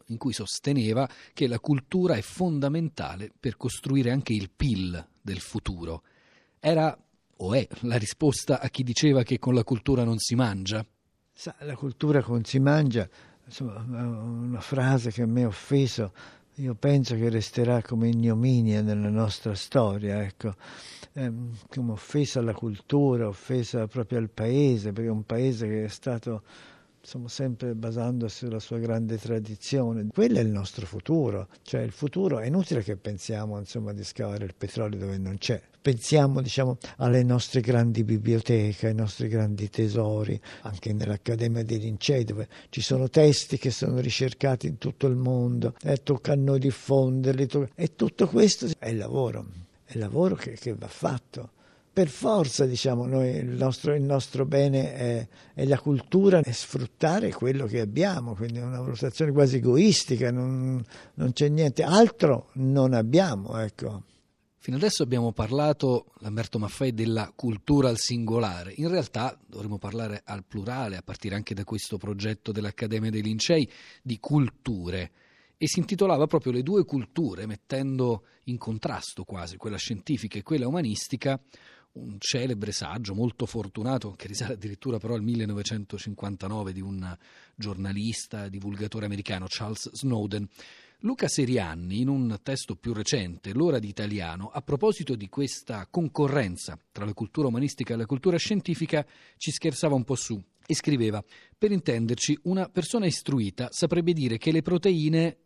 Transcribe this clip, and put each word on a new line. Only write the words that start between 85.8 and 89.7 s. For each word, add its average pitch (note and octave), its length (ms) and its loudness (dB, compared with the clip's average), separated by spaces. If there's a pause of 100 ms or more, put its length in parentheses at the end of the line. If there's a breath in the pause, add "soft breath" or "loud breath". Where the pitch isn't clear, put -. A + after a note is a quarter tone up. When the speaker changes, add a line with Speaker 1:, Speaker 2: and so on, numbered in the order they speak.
Speaker 1:
di F#2+ 80 -8
un F#2+ 360 -8 (380 soft breath)
giornalista, G2+ 920 -6
divulgatore G2+ 560 -8
americano, G2+ 420 -6
Charles - 460 -8